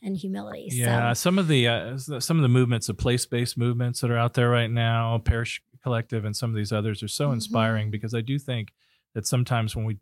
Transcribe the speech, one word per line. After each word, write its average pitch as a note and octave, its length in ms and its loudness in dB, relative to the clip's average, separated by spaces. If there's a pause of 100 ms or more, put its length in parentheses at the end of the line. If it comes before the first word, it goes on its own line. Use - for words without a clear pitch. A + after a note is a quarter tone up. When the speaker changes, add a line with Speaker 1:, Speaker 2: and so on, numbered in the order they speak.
Speaker 1:
and G3 160 -4
humility. G3+ 540 -8
Speaker 2:
Yeah, A#2+ 420 2
Speaker 1:
So. - 80 -4
Speaker 2:
some F#3 180 2
of F3+ 80 0
the, C3 200 4
uh, A2+ 260 0
s-, C3+ 160 -10 (160)
some E3 120 2
of D#3 40 6
the C3 80 6
movements, A#2+ 380 4
the A2+ 80 -2
place-based B2 640 -2
movements A#2+ 440 0
that B2 80 0
are A#2 80 2
out A#2 160 2
there A#2+ 160 4
right A#2 220 2
now, A#2 480 2
Parish A#2 420 -2 (220)
Collective A2+ 420 -2
and G#2 100 -4
some A#2 140 -4
of A2+ 60 -2
these G#2 160 -2
others G#2+ 320 -2
are G#2+ 40 -6
so C#3+ 240 0
inspiring A2 540 0
Speaker 1:
Mm-hmm. G#2+ 60 -4
Speaker 2:
because G#2+ 240 -6
I A2+ 60 0
do C3 180 -2
think A#2+ 340 -8 (400)
that G#2+ 140 -6
sometimes B2 480 0
when A2+ 100 -4
we A2 160 -4